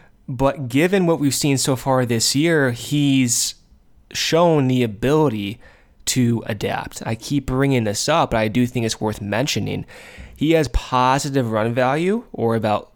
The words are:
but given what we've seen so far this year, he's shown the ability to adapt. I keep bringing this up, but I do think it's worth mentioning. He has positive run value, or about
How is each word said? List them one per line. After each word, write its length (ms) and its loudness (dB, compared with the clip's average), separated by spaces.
but 400 -2
given 360 2
what 140 2
we've 160 0
seen 220 0
so 180 0
far 300 0
this 300 0
year, 360 2
he's 840 0
shown 540 2
the 160 2
ability 760 0
to 400 0
adapt. 600 -6
I 100 -4
keep 320 -4
bringing 360 2
this 240 -4
up, 240 2
but 60 0
I 100 2
do 200 0
think 180 -4
it's 160 -4
worth 200 -4
mentioning. 640 -4
He 140 2
has 160 2
positive 840 0
run 220 0
value, 580 0
or 240 0
about 400 -2